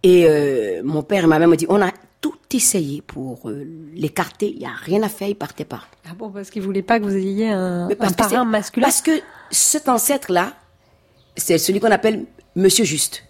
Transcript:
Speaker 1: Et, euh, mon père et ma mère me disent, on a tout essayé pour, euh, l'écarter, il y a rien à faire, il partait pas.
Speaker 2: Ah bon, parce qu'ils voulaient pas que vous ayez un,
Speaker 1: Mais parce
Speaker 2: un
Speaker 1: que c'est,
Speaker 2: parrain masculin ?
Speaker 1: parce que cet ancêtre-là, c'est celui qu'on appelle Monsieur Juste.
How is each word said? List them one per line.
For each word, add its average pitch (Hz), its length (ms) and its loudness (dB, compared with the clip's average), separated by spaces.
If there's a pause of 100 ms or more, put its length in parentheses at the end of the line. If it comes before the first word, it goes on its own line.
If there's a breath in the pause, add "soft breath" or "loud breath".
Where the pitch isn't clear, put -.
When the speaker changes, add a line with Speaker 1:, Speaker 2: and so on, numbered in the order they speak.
Speaker 1:
Et, 180 240 8
euh, 131 560 2
mon 151 200 -2
père 196 200 0
et 165 40 6
ma 156 120 6
mère 170 80 6
me 170 80 6
disent, 165 140 -4
on 202 120 4
a 180 100 0 (300)
tout 311 140 -8 (180)
essayé 160 480 -2
pour, - 480 -12
euh, 139 160 -10 (280)
l'écarter, 175 560 -4
il - 120 -10
y 127 40 -12
a 131 60 -12
rien 190 320 -2
à 208 60 -2
faire, 202 180 -8
il 202 80 -4
partait 147 300 -12
pas. - 160 -12 (280)
Speaker 2:
Ah 170 80 -16
bon, 220 120 -14
parce 196 200 -14
qu'ils 208 120 -10
voulaient 190 200 -4
pas 226 180 0
que 208 60 -4
vous 196 100 -2
ayez 196 340 -2
un, 180 380 -2
Speaker 1:
Mais 202 80 -2
parce 202 160 -2
Speaker 2:
un 175 40 -4
Speaker 1:
que 233 80 0
c'est, 202 60 0
Speaker 2:
parrain 247 160 0
masculin ? 220 400 -2
Speaker 1:
parce 262 160 0
que 320 100 0 (400)
cet - 380 0
ancêtre-là, 220 640 0 (840)
c'est 165 200 2
celui - 220 0
qu'on - 120 2
appelle 220 340 0 (300)
Monsieur 190 300 4
Juste. - 440 -4